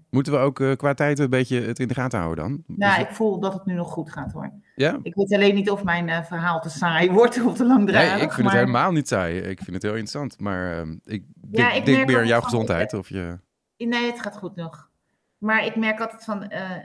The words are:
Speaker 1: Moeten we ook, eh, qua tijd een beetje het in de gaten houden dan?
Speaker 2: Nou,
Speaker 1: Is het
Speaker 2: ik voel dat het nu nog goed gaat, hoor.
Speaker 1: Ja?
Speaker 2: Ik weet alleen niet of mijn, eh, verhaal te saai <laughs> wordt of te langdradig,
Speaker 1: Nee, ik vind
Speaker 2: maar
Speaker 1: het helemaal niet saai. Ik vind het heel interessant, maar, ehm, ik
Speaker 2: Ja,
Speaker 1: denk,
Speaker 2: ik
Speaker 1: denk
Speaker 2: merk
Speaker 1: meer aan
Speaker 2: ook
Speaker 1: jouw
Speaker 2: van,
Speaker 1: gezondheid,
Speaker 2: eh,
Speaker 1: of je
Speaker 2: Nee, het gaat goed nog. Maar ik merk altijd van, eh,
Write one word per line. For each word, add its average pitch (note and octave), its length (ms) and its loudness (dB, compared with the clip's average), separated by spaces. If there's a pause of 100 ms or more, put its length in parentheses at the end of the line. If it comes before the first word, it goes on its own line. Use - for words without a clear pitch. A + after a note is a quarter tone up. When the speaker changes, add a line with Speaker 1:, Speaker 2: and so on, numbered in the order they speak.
(100)
Speaker 1:
Moeten C#3 220 0
we C#3+ 60 2
ook, C3 220 0
eh, C3+ 160 2
qua C#3+ 180 0
tijd C#3+ 240 0
een C#3 120 2
beetje B2+ 300 2
het A#2 180 -4
in B2+ 100 -2
de A#2+ 60 -2
gaten B2+ 240 -2
houden D#2+ 260 -2
dan? C#3+ 220 -6
Speaker 2:
Nou, - 260 0
Speaker 1:
Is F3+ 60 2
het - 100 -2
Speaker 2:
ik - 60 -14
voel G#3 260 0
dat G3 120 -2
het F#3+ 120 -10
nu F3+ 100 -2
nog F3 160 -4
goed D#3 220 -8
gaat, C#3+ 200 -10
hoor. - 200 -12 (220)
Speaker 1:
Ja? D#3 280 0
Speaker 2:
Ik F3 120 -10
weet G3 200 0
alleen G3+ 200 6
niet G3 160 0
of G3+ 140 -4
mijn, E3+ 240 -2
eh, E3 160 -2
verhaal E3+ 360 -2
te E3 100 -8
saai E3+ 420 2
<laughs> F#3 60 6
wordt A#3+ 260 6
of F3+ 120 2
te B3+ 100 2
langdradig, G3 480 6
Speaker 1:
Nee, G#3 80 2
ik - 100 -2
vind - 40 -8 (100)
Speaker 2:
maar - 100 4
Speaker 1:
het B2 80 4
helemaal B2+ 280 2
niet D3+ 160 0
saai. F2+ 300 0
Ik F#2 220 -8
vind F#2+ 120 -12
het F#2 100 -6
heel G#2 100 -2
interessant, A2+ 480 -8
maar, F2+ 380 -4
ehm, E2 120 -8 (140)
ik G#2 200 -10 (260)
Speaker 2:
Ja, A3+ 140 4
Speaker 1:
denk, A#3+ 80 4
Speaker 2:
ik - 120 -2
Speaker 1:
denk C4 120 6
Speaker 2:
merk C4 120 2
Speaker 1:
meer B2 80 4
aan A#2 60 4
Speaker 2:
ook A#2 60 2
Speaker 1:
jouw A#2 120 4
Speaker 2:
van, - 80 -4
Speaker 1:
gezondheid, G#2+ 440 0
Speaker 2:
eh, A2 60 -6
Speaker 1:
of F#2 100 -10
je F2 300 -8 (380)
Speaker 2:
Nee, A#3+ 340 -2
het A#3+ 100 -8
gaat G3+ 160 -10
goed F3 200 -12
nog. E3 340 -14 (480)
Maar G#3+ 280 0
ik A3+ 100 -4
merk A3 240 -2
altijd A3+ 240 -10
van, G3 240 -8
eh, F#3+ 220 -8 (140)